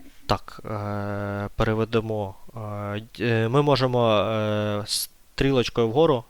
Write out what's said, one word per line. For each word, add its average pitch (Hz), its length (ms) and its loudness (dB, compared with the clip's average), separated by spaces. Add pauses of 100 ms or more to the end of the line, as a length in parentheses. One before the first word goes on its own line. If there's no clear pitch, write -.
(260)
Так, - 380 -2
е, 101 920 -6
переведемо, 110 800 0 (220)
е, - 20 -10 (600)
д-, 98 60 -2
е, 113 240 2
ми 135 140 4
можемо, 127 480 4
е, 104 760 0
стрілочкою - 1000 0
вгору 135 420 4